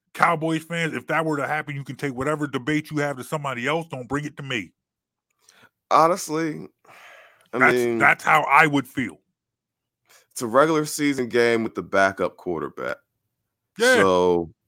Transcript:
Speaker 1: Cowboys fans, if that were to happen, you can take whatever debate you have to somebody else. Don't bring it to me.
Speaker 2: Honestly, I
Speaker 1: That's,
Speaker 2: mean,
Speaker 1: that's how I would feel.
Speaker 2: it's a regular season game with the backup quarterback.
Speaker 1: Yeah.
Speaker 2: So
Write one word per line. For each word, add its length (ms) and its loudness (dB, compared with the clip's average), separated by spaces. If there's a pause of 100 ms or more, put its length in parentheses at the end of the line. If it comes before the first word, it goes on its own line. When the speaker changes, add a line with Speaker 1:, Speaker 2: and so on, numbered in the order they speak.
(140)
Speaker 1:
Cowboys 500 0
fans, 300 -4
if 140 -8
that 160 0
were 120 -2
to 100 -4
happen, 300 -6
you 80 -10
can 120 -12
take 180 -6
whatever 320 -4
debate 440 -4
you 80 -4
have 180 -4
to 80 -12
somebody 420 -6
else. 220 -2
Don't 200 -12
bring 160 -4
it 120 -12
to 60 -14
me. 300 -6 (1200)
Speaker 2:
Honestly, 760 0 (840)
I 60 -6
Speaker 1:
That's, 180 4
Speaker 2:
mean, 220 0
Speaker 1:
that's 260 2
how 180 4
I 240 4
would 220 0
feel. 300 -8 (1120)
Speaker 2:
it's 100 -10
a 40 -6
regular 400 2
season 420 -2
game 340 2
with 120 -6
the 80 -6
backup 540 0
quarterback. 600 -6 (840)
Speaker 1:
Yeah. 180 4
Speaker 2:
So 540 4 (180)